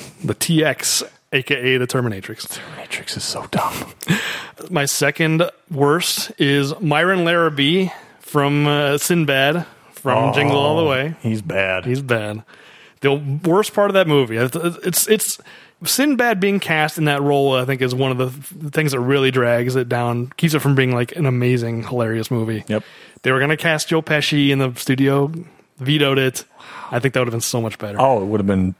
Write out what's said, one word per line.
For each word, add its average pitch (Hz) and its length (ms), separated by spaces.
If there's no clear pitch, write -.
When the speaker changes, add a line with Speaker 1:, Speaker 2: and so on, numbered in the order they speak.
Speaker 1:
The 131 100
T 156 320
X, - 380
A 139 120
K 131 320
A - 20
the 123 80
Terminatrix. 113 640
Speaker 2:
Terminatrix - 680
is - 80
so - 280
dumb. - 420
Speaker 1:
My 147 140
second 156 640
worst 147 680
is 143 400
Myron 175 460
Larrabee 165 640
from, 143 460
uh, 147 320
Sinbad 151 720
from 113 380
Speaker 2:
Oh, 110 40
Speaker 1:
Jingle 143 240
All 147 200
the 165 120
Way. 139 320
Speaker 2:
he's 110 220
bad. 95 420
Speaker 1:
He's 127 160
bad. 110 420
The 139 120
worst 151 640
part 202 160
of - 20
that 190 140
movie, 131 300
it's, 123 180
it's, 170 520
it's - 320
Sinbad 240 560
being 196 200
cast 156 380
in 160 80
that 143 160
role, 139 340
I 127 100
think, 131 180
is 123 100
one 131 160
of 127 80
the 127 140
th-, 143 420
things 156 200
that 127 60
really 135 300
drags 123 460
it 127 120
down, 120 500
keeps 156 180
it 147 40
from 143 140
being, 131 180
like, 123 240
an 156 120
amazing, 123 560
hilarious 113 480
movie. 110 360
Speaker 2:
Yep. 107 160
Speaker 1:
They 127 100
were 131 80
gonna 147 180
cast 156 320
Joe 160 120
Pesci, 147 500
and 135 80
the 131 200
studio 139 520
vetoed 139 400
it. 131 280
I 123 80
think 127 140
that 127 60
would 123 80
have 117 60
been 113 80
so 120 200
much 110 160
better. 104 240
Speaker 2:
Oh, 127 220
it - 20
would 104 140
have 98 80
been 95 320